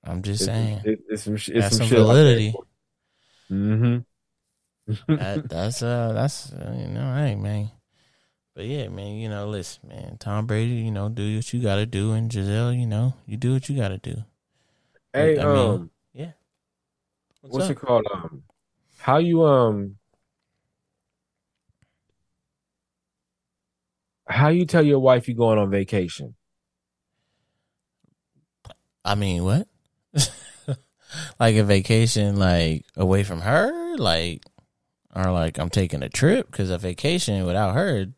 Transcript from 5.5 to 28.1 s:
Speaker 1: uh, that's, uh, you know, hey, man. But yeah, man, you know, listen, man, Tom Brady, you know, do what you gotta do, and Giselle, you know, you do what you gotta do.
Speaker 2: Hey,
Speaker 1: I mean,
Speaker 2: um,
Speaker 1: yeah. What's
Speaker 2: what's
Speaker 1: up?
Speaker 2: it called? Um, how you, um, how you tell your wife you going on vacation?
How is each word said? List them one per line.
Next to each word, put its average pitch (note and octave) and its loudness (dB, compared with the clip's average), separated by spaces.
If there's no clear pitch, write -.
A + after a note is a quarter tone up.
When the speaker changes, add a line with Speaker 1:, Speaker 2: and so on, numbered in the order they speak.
Speaker 1:
uh, A#2 -2
that's, A#2+ -4
uh, - -10
you - -8
know, B2+ -6
hey, C3+ -2
man. G#2 -6
But G2 -12
yeah, C3 -8
man, G2+ -12
you A2 -8
know, G#2 -8
listen, - -10
man, - -16
Tom G#2+ -4
Brady, A2+ -2
you A2+ -4
know, G2+ -4
do G#2+ -4
what A2 -6
you A#2+ -2
gotta G#2 0
do, A2 -2
and A2 -2
Giselle, A2 -2
you B2 0
know, A2+ 0
you G#2+ -10
do B2 0
what C3 -2
you C#3 -2
gotta G2 -2
do. - -10
Speaker 2:
Hey, D3+ 2
Speaker 1:
I C#3 0
mean, C#3+ 4
Speaker 2:
um, F2 -4
Speaker 1:
yeah. D#3 -12
What's - -14
Speaker 2:
what's D3 -2
Speaker 1:
up? F#3 -2
Speaker 2:
it C3+ -2
called? A#2+ 0
Um, E2 -12
how C3+ 2
you, E3 4
um, G#2+ 2
how D3 4
you F3 4
tell D#3+ 4
your C#3+ 6
wife B2+ 4
you A#2+ -6
going A2+ 4
on G2+ 0
vacation? F#2+ -2